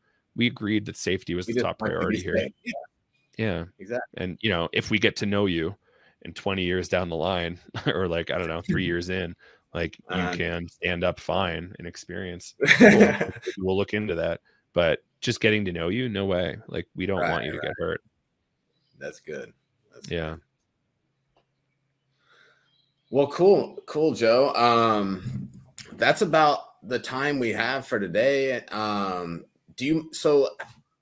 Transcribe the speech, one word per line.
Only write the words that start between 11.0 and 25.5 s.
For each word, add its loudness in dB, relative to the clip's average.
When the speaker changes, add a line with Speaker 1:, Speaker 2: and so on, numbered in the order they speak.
Speaker 1:
up 0
fine -4
and -14
experience. -12
Speaker 2:
<laughs> 4
Speaker 1:
Cool. 10
We'll 0
look -2
into -2
that. -2
But 2
just -2
getting 4
to -4
know -4
you, -4
no -2
way. 0
Like, -6
we -4
don't -2
want 0
Speaker 2:
Right, -8
Speaker 1:
you -4
to -8
Speaker 2:
right. -6
Speaker 1:
get -4
hurt. -4
Speaker 2:
That's -12
good. -14
That's -18
Speaker 1:
Yeah. -6
Speaker 2:
good. -14
Well, 4
cool. 4
Cool, 2
Joe. 4
Um, 2